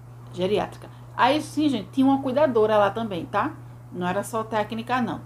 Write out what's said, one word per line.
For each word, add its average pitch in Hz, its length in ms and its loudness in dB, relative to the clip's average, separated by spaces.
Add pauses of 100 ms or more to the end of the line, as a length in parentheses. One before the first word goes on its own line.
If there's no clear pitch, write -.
(340)
geriátrica. 185 540 -2 (300)
Aí, 269 240 4
sim, 294 260 0
gente, 220 220 -2
tinha 262 160 2
uma 269 160 4
cuidadora 233 560 4
lá 202 140 6
também, 202 340 -6
tá? 220 280 -2 (380)
Não 175 160 -4
era 196 160 0
só 220 200 -4
técnica, 226 580 -2
não. 196 240 -4